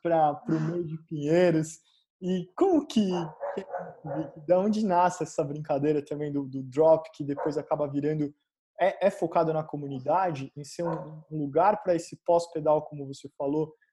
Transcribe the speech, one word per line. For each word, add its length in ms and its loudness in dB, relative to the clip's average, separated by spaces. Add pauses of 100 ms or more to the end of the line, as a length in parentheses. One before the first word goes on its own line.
pra, 320 4
pro 260 -2
meio 260 -2
de 200 -8
Pinheiros. 760 2 (420)
E 340 -2
como 320 2
que, 240 2 (1400)
da 120 6
onde 260 2
nasce 380 2
essa 200 -2
brincadeira 600 0
também 280 -6
do, 120 -2
do 200 -8
Drop, 500 4
que 100 -10
depois 340 -4
acaba 300 -2
virando, 460 -2 (460)
é, 280 2
é 20 4
focado 420 0
na 120 -2
comunidade, 920 -2
em 80 -12
ser 200 -10
um, 460 -6
um 80 -8
lugar 460 2
pra 120 2
esse 200 -6 (100)
pós-pedal, 580 2
como 240 -12
você 300 -14
falou, 360 -2 (200)